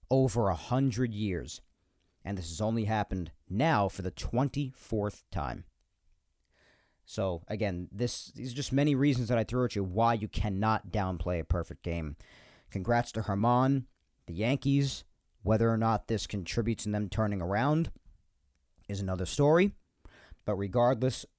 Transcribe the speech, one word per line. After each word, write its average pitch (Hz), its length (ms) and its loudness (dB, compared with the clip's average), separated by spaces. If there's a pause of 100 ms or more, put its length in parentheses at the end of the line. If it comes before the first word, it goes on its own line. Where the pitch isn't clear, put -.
over 120 380 4
a 90 80 2
hundred 123 580 0
years. 101 480 -4 (640)
And 98 120 -4
this 82 120 -8
has 85 120 -6
only 110 240 0
happened 98 460 -2 (180)
now 107 400 2
for - 120 -8
the 90 100 -4
twenty-fourth 123 1200 -4
time. 69 340 -6 (1400)
So, 95 420 -4
again, 95 440 -4
this, 117 420 -4
these 123 200 -10
are - 20 -10
just 139 160 -4
many 143 240 4
reasons 127 320 2
that 117 100 2
I 110 60 2
threw 123 220 0
at 117 100 -4
you 101 80 0
why 110 300 2
you 107 160 -4
cannot 104 600 0
downplay 90 520 -2
a 80 40 -6
perfect - 380 -2
game. 82 320 -4 (560)
Congrats 101 400 0
to 110 100 -4
Germán, 123 640 2 (420)
the 87 80 -10
Yankees. 139 680 0 (380)
Whether 110 280 4
or 113 80 2
not 113 300 2
this 110 180 0
contributes 104 600 -2
in 104 80 -2
them 104 160 -2
turning 104 320 0
around 127 500 0 (960)
is 101 140 -4
another 92 240 -2
story. 165 480 4 (720)
But 104 100 0
regardless, 120 680 2 (140)